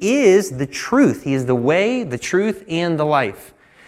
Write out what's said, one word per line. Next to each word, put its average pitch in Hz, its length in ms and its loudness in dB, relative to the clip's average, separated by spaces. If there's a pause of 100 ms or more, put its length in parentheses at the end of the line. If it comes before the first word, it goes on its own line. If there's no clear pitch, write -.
is 208 480 4
the 135 160 -6
truth. - 560 0
He 139 140 -2
is 131 100 -2
the 127 80 2
way, 185 500 0
the 127 140 -8
truth, 196 500 -2
and 170 320 -2
the 151 60 0
life. 135 480 -2 (340)